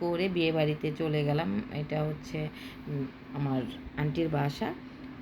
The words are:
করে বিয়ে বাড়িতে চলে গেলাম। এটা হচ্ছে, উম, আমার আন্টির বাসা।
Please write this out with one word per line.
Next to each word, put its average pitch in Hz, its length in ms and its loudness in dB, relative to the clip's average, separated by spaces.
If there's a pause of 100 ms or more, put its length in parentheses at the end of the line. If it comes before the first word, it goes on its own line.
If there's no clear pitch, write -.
করে 175 280 2
বিয়ে 170 240 4
বাড়িতে 151 460 2
চলে 151 260 2
গেলাম। 170 380 2 (100)
এটা 151 300 0
হচ্ছে, 151 460 -2 (400)
উম, 143 160 0 (300)
আমার 135 280 2 (340)
আন্টির 151 320 2
বাসা। 143 460 0 (480)